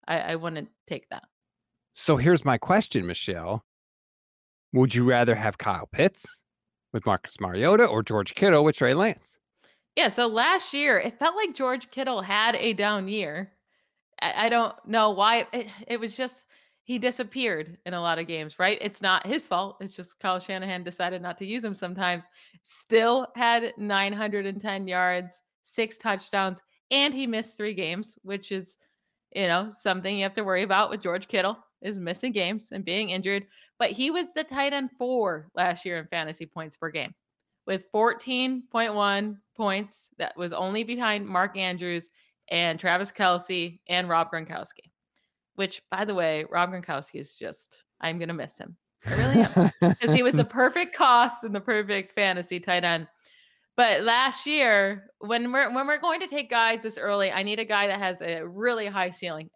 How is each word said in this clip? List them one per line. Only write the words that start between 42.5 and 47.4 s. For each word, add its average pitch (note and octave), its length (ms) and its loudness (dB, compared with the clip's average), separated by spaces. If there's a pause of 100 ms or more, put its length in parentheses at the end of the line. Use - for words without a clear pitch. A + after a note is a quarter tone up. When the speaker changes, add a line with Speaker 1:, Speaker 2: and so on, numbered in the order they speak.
Speaker 1:
Travis F#3 320 0
Kelce F3+ 680 0 (100)
and F3+ 180 0
Rob E3 240 0
Gronkowski, E3 580 -12 (640)
which, F#3+ 260 -4 (100)
by F#3+ 140 -2
the G#3 100 -2
way, D#3+ 340 0
Rob F3 220 0
Gronkowski E3 480 -10
is - 160 -16
just, - 480 -16 (160)